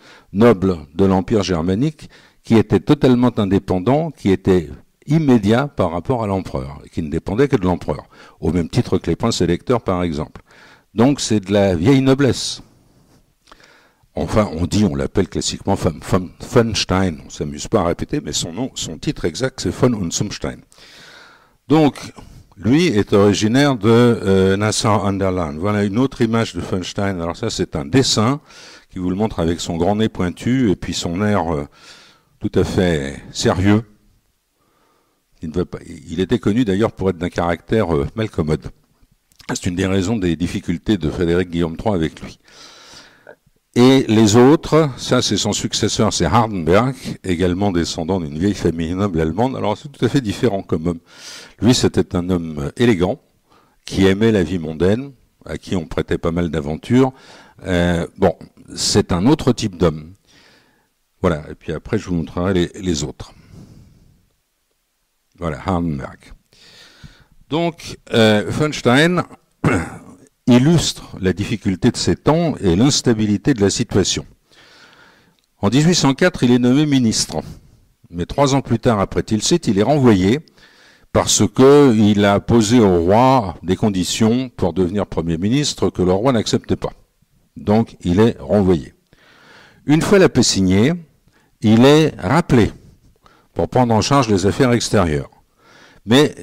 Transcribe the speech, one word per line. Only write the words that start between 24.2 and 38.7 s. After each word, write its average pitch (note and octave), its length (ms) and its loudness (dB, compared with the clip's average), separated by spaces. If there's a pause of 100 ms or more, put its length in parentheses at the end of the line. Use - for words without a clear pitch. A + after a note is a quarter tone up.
Nassau-an-der-Lahn. G2 1000 -2
Voilà G2+ 260 -2
une G2+ 140 -2
autre C3+ 240 -2
image A2+ 320 0
de - 80 -6
von F#2 220 -6
Stein. G2 360 -6
Alors E2+ 160 -6
ça, A2 140 -8
c'est - 260 -6
un D2+ 80 -6
dessin A#2+ 580 0 (500)
qui - 80 -12
vous F2+ 100 -4
le F2+ 60 -2
montre G#2 240 -4
avec E2+ 200 -2
son F2 160 -8
grand F2 200 0
nez A2 120 0
pointu A2 640 -2
et F2+ 60 2
puis F2 180 -8
son F2+ 300 -6
air, G2 280 0
euh, D2 160 -4 (720)
tout G#2 140 -6
à F#2+ 100 2
fait D2+ 560 -2 (120)
sérieux. G#2 500 0 (1600)
Il E2 80 -10
ne D#2 60 -12
veut F2 100 -2
pas, - 140 -12 (280)
il E2 120 -6
était F#2+ 180 0
connu G#2+ 260 0
d'ailleurs G2+ 280 0
pour F#2+ 180 -4
être F2 80 -2
d'un F2 120 -6
caractère, F2 680 -2
euh, C#2+ 180 0
malcommode. E2 540 -4 (800)